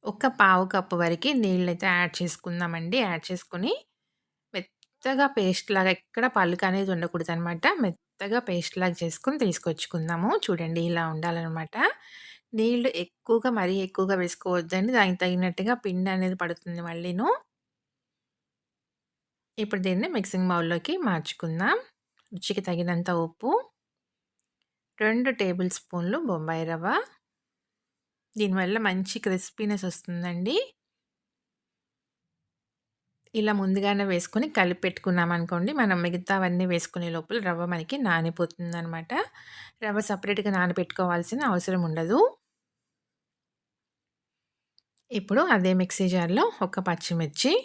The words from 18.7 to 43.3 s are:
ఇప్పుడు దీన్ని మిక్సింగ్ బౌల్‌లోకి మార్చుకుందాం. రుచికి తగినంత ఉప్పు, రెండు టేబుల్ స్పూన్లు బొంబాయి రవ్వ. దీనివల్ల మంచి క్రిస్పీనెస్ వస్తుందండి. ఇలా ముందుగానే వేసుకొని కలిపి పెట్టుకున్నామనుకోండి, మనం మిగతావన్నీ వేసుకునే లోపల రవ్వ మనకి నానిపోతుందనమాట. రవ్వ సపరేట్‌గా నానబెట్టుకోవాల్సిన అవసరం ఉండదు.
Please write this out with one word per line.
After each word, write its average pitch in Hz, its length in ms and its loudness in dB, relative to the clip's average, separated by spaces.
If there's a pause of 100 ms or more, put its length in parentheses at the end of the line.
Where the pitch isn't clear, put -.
ఇప్పుడు 208 220 -2
దీన్ని 185 280 0
మిక్సింగ్ 185 400 0
బౌల్‌లోకి 170 520 0
మార్చుకుందాం. 180 760 -2 (560)
రుచికి 190 300 -4
తగినంత 175 540 -2
ఉప్పు, 165 340 -2 (1500)
రెండు 233 340 2
టేబుల్ 180 380 0
స్పూన్లు 180 500 -4
బొంబాయి 165 440 -2
రవ్వ. 165 240 -4 (1500)
దీనివల్ల 190 420 0
మంచి 190 400 -2
క్రిస్పీనెస్ 202 680 -4
వస్తుందండి. 180 720 -4 (2750)
ఇలా 214 180 2
ముందుగానే 196 520 2
వేసుకొని 196 440 0
కలిపి 180 320 2
పెట్టుకున్నామనుకోండి, 175 920 0
మనం 220 280 2
మిగతావన్నీ 180 680 0
వేసుకునే 175 440 -2
లోపల 165 280 -4
రవ్వ 175 280 -2
మనకి 175 320 -4
నానిపోతుందనమాట. 165 1120 -2 (680)
రవ్వ 214 220 0
సపరేట్‌గా 202 480 -2
నానబెట్టుకోవాల్సిన 180 960 0
అవసరం 185 400 2
ఉండదు. 165 340 0 (3000)